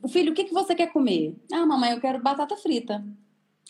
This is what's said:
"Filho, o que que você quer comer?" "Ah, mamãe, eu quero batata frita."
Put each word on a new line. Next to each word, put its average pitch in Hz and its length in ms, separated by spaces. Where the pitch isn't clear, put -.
"Filho, 339 240
o - 20
que 381 100
que 392 80
você 349 220
quer 339 180
comer?" 180 420
"Ah, 339 120
mamãe, 254 280
eu 240 80
quero 262 200
batata 285 360
frita." 226 480